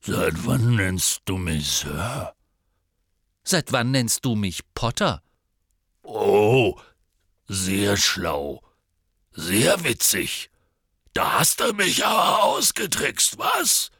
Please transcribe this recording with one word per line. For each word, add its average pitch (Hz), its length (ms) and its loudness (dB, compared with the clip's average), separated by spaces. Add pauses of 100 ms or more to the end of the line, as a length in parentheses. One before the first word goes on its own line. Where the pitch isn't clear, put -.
Seit 82 460 -2
wann 120 300 2
nennst 92 480 -2
du 95 140 -4
mich 80 320 -2
Sir? 107 640 -6 (1080)
Seit - 300 -2
wann 123 180 2
nennst 131 340 0
du 127 100 0
mich 101 260 -2 (140)
Potter? 117 480 -2 (800)
Oh, 104 760 4 (680)
sehr 98 500 0
schlau. 73 680 -2 (680)
Sehr 104 520 0
witzig. - 680 -2 (640)
Da - 260 0
hast - 200 2
du 240 120 0
mich 196 320 0
aber 214 380 2
ausgetrickst, - 960 0
was? - 600 0